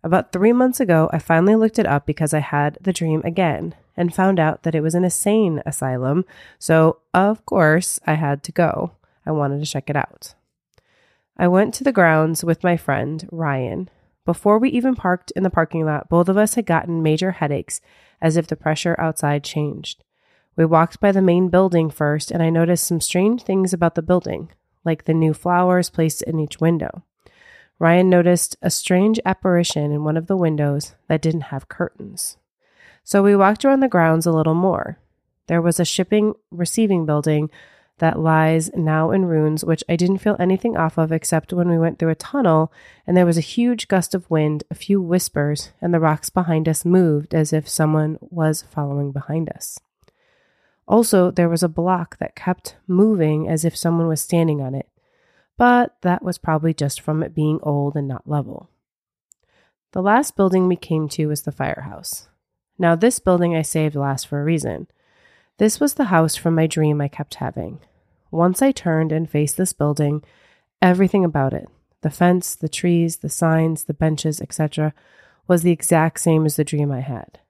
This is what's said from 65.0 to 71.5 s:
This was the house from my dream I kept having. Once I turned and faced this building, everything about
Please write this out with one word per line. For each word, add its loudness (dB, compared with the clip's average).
This 0
was 0
the -2
house 2
from -2
my 2
dream 0
I -2
kept -10
having. -8
Once 0
I 2
turned -2
and -2
faced -2
this -2
building, -2
everything 4
about 0